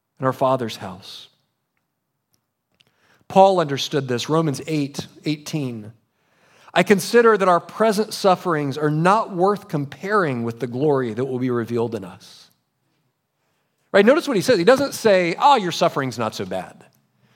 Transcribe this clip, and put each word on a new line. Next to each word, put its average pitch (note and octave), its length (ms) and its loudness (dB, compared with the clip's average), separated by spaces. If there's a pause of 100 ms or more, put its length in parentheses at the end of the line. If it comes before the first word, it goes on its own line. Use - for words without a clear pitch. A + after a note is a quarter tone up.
(180)
in C3 80 -4
our C3 80 2
Father's B2+ 420 -2
house. - 520 -18 (2000)
Paul F#3+ 320 6
understood C#3 480 -4
this, A#2+ 200 -4
Romans D3+ 380 0
eight D3 400 -6 (180)
eighteen. C3+ 720 -8 (800)
"I F3 80 4
consider G#3+ 560 4
that F#3 100 2
our F3 120 4
present G#3+ 520 -2
sufferings D3+ 640 0
are D3+ 140 0
not F#3 440 2
worth F#3+ 340 0
comparing D3 760 -2
with A#2 160 -6
the C3+ 60 -4
glory B2+ 480 0
that A#2+ 100 -4
will C3 140 -6
be B2+ 100 -2
revealed A#2 460 -2
in G2+ 100 -8
us." - 460 -20 (1400)
Right? G3 140 4
Notice C#4 240 4
what C4 80 -2
he F3+ 60 0
says. B3 160 2
He F3 60 -2
doesn't C4 280 4
say, F#3 460 2
"Oh, C4+ 180 6
your F#3 160 -4
suffering's C#3 460 -2
not A2 160 -4
so G#2+ 100 -8
bad." F#2 400 -10 (520)